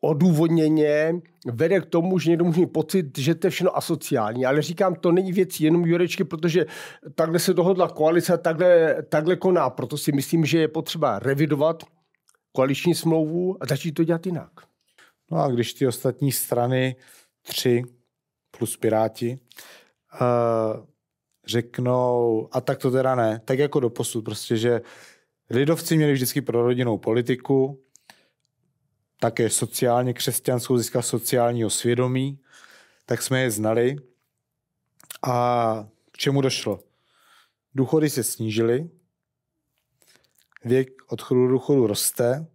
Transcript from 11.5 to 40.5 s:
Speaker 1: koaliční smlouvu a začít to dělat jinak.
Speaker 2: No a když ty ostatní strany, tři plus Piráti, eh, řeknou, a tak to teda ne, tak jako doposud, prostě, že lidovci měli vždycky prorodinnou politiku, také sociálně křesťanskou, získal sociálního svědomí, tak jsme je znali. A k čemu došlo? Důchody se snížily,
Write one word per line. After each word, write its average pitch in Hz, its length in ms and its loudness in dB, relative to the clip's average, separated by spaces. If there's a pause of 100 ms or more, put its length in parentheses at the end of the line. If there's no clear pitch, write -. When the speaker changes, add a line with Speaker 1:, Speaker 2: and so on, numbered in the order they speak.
Speaker 1:
koaliční 139 420 2
smlouvu 165 680 0
a 147 40 -8
začít 147 260 -4
to 165 120 0
dělat 165 220 -2
jinak. 175 240 -8 (800)
Speaker 2:
No 160 80 -2
a 147 100 0
když 120 260 -2
ty 139 120 0
ostatní 131 460 -2
strany, 127 640 -2 (460)
tři 120 400 0 (760)
plus - 180 -6
Piráti, 113 640 -2 (760)
eh, 117 680 0 (640)
řeknou, 120 1080 0
a 131 80 -2
tak 135 180 -4
to 135 120 0
teda 131 240 2
ne, 113 300 0
tak 131 140 -2
jako 147 220 0
doposud, 117 440 -4
prostě, 110 320 -4
že 117 240 0 (720)
lidovci 160 460 0
měli 151 160 4
vždycky 131 280 -2
prorodinnou 120 580 0
politiku, 131 840 -2 (1400)
také 113 300 0
sociálně 123 640 0
křesťanskou, 123 640 -2
získal 117 240 -2
sociálního 120 680 0
svědomí, 127 680 -2 (680)
tak 117 160 -4
jsme 131 200 0
je 127 80 0
znali. 113 460 0 (1300)
A 120 680 0 (240)
k - 60 -20
čemu 139 220 0
došlo? 123 400 -2 (920)
Důchody 147 360 2
se 117 140 -2
snížily, 113 640 -2 (1700)